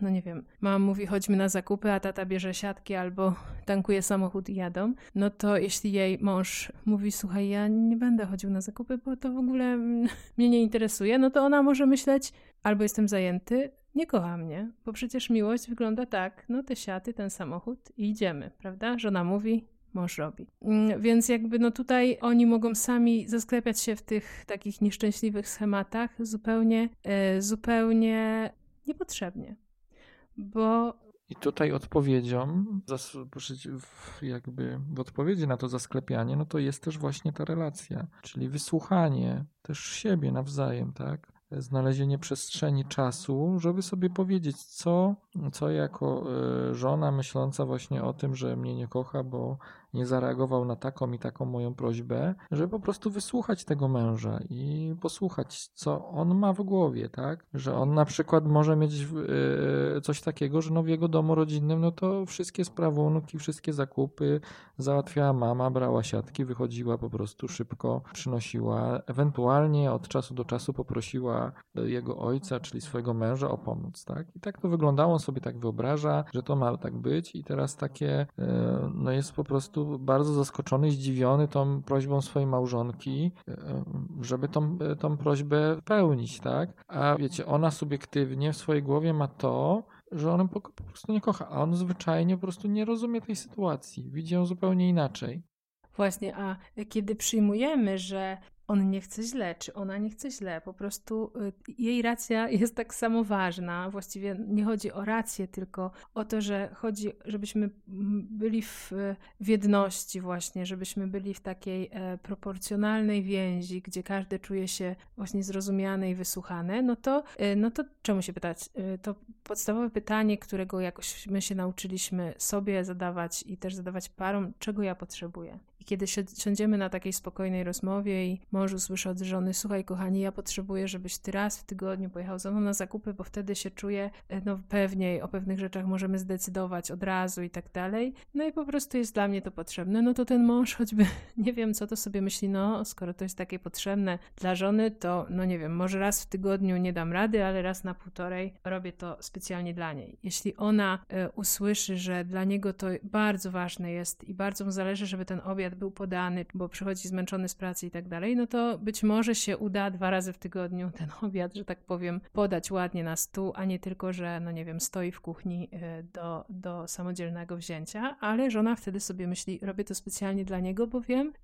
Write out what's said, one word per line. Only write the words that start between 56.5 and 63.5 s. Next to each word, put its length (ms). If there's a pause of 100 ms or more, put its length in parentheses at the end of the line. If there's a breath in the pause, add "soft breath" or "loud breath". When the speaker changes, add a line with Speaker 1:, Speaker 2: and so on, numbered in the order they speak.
Speaker 2:
w 80
głowie, 480
tak? 440
Że 220
on 180
na 120
przykład 420
może 280
mieć 300
w-, 200 (720)
e, 40
coś 200
takiego, 400
że 120
no 100
w 40
jego 200
domu 280
rodzinnym, 460
no 100
to 340
wszystkie 400
sprawunki, 760
wszystkie 340